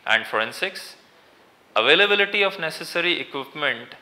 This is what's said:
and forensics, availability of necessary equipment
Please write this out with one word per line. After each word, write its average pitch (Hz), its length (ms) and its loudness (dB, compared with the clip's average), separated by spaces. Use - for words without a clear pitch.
and 110 200 2
forensics, 120 720 -4
availability 202 680 4
of 190 160 -2
necessary 165 580 -2
equipment 135 840 -6